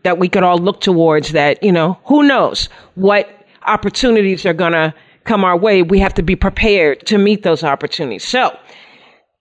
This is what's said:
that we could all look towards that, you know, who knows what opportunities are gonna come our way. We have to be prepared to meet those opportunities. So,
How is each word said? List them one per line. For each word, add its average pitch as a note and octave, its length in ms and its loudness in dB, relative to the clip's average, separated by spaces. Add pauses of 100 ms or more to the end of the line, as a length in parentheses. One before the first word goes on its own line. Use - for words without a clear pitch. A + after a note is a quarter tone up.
that F3 160 -2
we F#3 100 0
could F#3 140 0
all F3+ 160 2
look F#3+ 220 -2
towards E3 500 2
that, D3 320 0
you - 80 2
know, E3+ 340 0
who D4 200 2
knows B3 440 0 (280)
what G3 320 2 (360)
opportunities G#3 800 0
are F3+ 100 0
gonna E3 380 -2 (320)
come G3+ 200 0
our F3+ 120 2
way. F#3+ 260 2
We F#3 180 2
have F#3+ 140 -2
to F#3 80 -2
be F3 120 0
prepared F#3+ 720 0
to G#3 120 0
meet G3+ 260 0
those E3 180 -2
opportunities. C#3 640 -6
So, A#3+ 300 -2 (840)